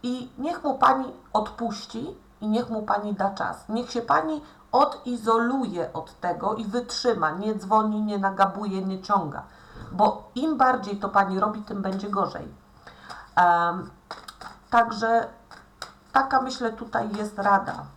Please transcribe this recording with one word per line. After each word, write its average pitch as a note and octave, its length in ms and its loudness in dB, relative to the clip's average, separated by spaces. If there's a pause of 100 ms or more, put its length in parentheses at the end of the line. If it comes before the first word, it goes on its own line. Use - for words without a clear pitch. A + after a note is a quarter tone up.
I B3 360 -6
niech D#4+ 260 -4
mu C#4 140 0
Pani C4 340 4 (200)
odpuści - 840 -4 (240)
i G#3+ 80 -4
niech A3+ 220 0
mu G#3+ 120 -4
Pani G#3 320 -2
da G3 160 0
czas. - 380 -8
Niech A#3 220 -4
się A#3 120 -4
Pani D#4 400 0 (300)
odizoluje A#3 1200 0
od - 280 -10
tego F#3 340 -2
i A3 100 -6
wytrzyma. G#3+ 680 0
Nie G#3 240 -4
dzwoni, G#3+ 480 2
nie G#3 160 -2
nagabuje, G3 680 0
nie F#3+ 180 -4
ciąga. F3 400 0 (500)
Bo - 420 2
im C#4+ 240 0
bardziej G#3+ 380 2
to G3 120 -4
Pani G3 320 2
robi, G#3+ 220 0
tym G3+ 200 -8
będzie G3 280 -4
gorzej. - 440 -4 (840)
Em, F3 540 4 (800)
także A#3 580 4 (840)
taka, C4+ 300 4
myślę, B3 300 -4
tutaj A3 440 -4
jest G#3+ 220 -6
rada G3 460 2 (120)